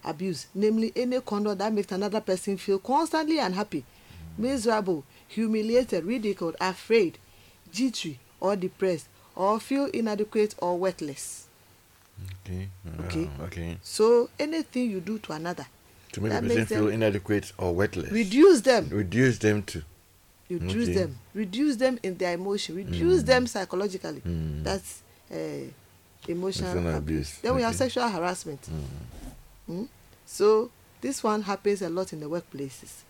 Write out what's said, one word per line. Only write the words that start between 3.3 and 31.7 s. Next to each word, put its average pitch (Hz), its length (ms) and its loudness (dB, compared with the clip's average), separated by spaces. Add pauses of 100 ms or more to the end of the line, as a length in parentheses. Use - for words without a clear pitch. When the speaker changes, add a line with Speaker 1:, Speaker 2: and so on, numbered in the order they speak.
Speaker 1:
unhappy, 190 440 -2 (560)
Speaker 2:
Mm. 214 40 -2
Speaker 1:
miserable, 214 600 0 (240)
humiliated, 220 760 2
ridiculed, 202 540 -2
afraid, 185 580 2 (540)
jittery, 180 480 -2 (200)
or 196 160 0
depressed, 185 520 -2 (280)
or 208 240 2
feel 277 280 -2
inadequate 214 720 0
or 175 180 0
worthless. 175 680 -6 (1000)
Speaker 2:
Okay. 95 240 -8 (360)
Speaker 1:
Okay. 82 240 -4 (100)
Speaker 2:
Ah, 76 60 -8
okay. 85 380 -8
Speaker 1:
So 233 460 4 (100)
anything 294 500 -2
you 190 120 -4
do 202 180 -6
to - 140 -10
another 160 320 -8 (480)
Speaker 2:
To - 80 -6
make 107 100 0
Speaker 1:
that - 80 0
Speaker 2:
a - 80 -4
person 117 100 2
Speaker 1:
makes 113 120 0
Speaker 2:
feel 107 160 2
Speaker 1:
them 104 80 2
Speaker 2:
inadequate 104 640 0
or 90 160 0
worthless. 92 380 0
Speaker 1:
Reduce 233 500 8
them. 202 280 4
Speaker 2:
Reduce 107 500 4
them 104 240 4
to. 80 200 -8 (680)
Speaker 1:
Reduce 190 400 0
Speaker 2:
Okay. 180 40 0
Speaker 1:
them. 170 240 0 (160)
Reduce 220 440 0
them 254 260 2
in 185 140 -4
their 175 160 0
emotion. 190 420 -4
Reduce 175 480 2
Speaker 2:
Mm. - 20 -2
Speaker 1:
them 254 220 6
psychologically. 185 720 -4
Speaker 2:
Mm. 80 420 -4
Speaker 1:
That's, - 380 -4 (300)
uh, 147 380 -8 (580)
emotional 175 460 -4
Speaker 2:
Emotional 85 240 0
Speaker 1:
abuse. 73 320 -2
Speaker 2:
abuse. - 120 -16
Speaker 1:
Then 247 140 0
we 262 60 2
have 226 100 2
Speaker 2:
Okay. - 60 -4
Speaker 1:
sexual 247 320 0
harassment. 175 540 -4
Speaker 2:
Mm. - 1080 -12
Speaker 1:
Mm? 202 140 -6 (380)
So 220 440 4 (300)
this 262 240 -6
one 214 200 2
happens 196 380 0